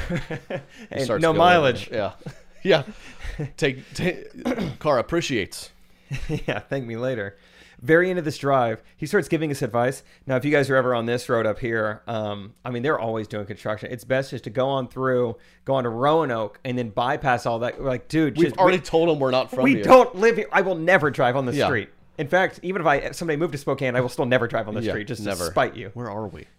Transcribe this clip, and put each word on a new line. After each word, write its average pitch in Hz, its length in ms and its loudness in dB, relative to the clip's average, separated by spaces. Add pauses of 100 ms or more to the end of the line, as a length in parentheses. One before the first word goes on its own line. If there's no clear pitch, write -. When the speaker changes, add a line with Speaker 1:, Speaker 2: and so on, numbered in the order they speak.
Speaker 1:
<laughs> - 80 -8 (400)
Speaker 2:
He 180 80 -8 (340)
Speaker 1:
And 139 120 -6
Speaker 2:
starts 120 200 0
Speaker 1:
no 165 80 4
Speaker 2:
going, 156 80 0
Speaker 1:
mileage. 151 540 4
Speaker 2:
yeah. 98 240 -4
<laughs> - 60 -20 (420)
Yeah. 160 200 4 (720)
Take, 135 380 -4
take, - 500 -6 (100)
<clears throat> 180 240 -6
car 139 220 2
appreciates. 123 720 -4 (400)
Speaker 1:
<laughs> - 180 -8
Yeah, 147 320 -4
thank 135 260 -6
me 113 100 -10
later. 117 400 -6 (440)
Very 165 300 4
end 180 100 -2
of 156 40 -8
this 147 140 -6
drive, 127 420 0 (160)
he 156 100 -8
starts 180 200 0
giving 156 240 0
us 139 120 -4
advice. 120 420 -2 (240)
Now, 131 80 0
if 127 80 0
you 147 80 2
guys 139 180 4
are 135 60 4
ever 127 180 2
on 117 120 -2
this 120 220 -2
road 117 180 2
up 107 120 -2
here, 110 480 -4
um, 104 480 -8 (100)
I 127 60 -8
mean, 120 140 -6
they're 147 160 0
always 110 260 -4
doing 104 200 -8
construction. 107 440 -8
It's 120 140 -10
best 135 260 -2
just 120 140 -10
to 117 60 -10
go 127 180 -2
on 135 180 -2
through, 123 500 -2 (280)
go 135 100 -2
on 131 80 0
to 120 80 -2
Roanoke, 123 720 0
and 123 140 -4
then 117 120 -4
bypass 127 560 0
all 117 140 0
that. 120 200 -4
We're 139 80 -4
like, 127 180 -4
"Dude, 156 300 0
Speaker 2:
We've 160 140 4
Speaker 1:
just, - 100 -6
Speaker 2:
already 185 180 6
Speaker 1:
we, - 60 -6
Speaker 2:
told 165 240 2
him 151 100 2
we're 131 140 2
not 127 180 0
from - 140 0
Speaker 1:
we 269 120 6
Speaker 2:
here. - 60 -2
Speaker 1:
don't 247 320 8
live 202 220 4
here. 208 160 -2
I 175 80 6
will 190 160 0
never 160 340 4
drive 123 240 2
on 135 120 -2
this 123 100 -2
Speaker 2:
Yeah. 123 100 2
Speaker 1:
street." 107 220 0 (300)
In 147 100 -4
fact, 180 340 2
even 185 200 -4
if 156 40 0
I, 147 100 6
if 135 200 -4
somebody 160 220 -2
moved 160 140 -2
to 143 60 -8
Spokane, 127 380 -2
I 131 40 4
will 123 100 0
still 143 160 -2
never 120 200 4
drive 110 220 -4
on 107 60 -6
the 107 80 -4
Speaker 2:
Yeah, 107 100 -2
Speaker 1:
street 104 160 -6
just 110 160 -8
Speaker 2:
never. 92 220 -4
Speaker 1:
to 80 40 -4
spite 131 240 0
you. 101 200 -12
Speaker 2:
Where 117 160 -8
are 107 180 -8
we? 78 180 -16 (120)